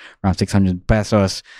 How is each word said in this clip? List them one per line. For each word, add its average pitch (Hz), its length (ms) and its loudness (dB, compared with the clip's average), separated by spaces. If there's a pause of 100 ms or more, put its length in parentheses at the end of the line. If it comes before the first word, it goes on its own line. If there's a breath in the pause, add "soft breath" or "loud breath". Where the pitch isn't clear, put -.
(240 loud breath)
around 95 120 2
six - 160 -4
hundred 92 360 0
pesos. 104 560 0 (160 loud breath)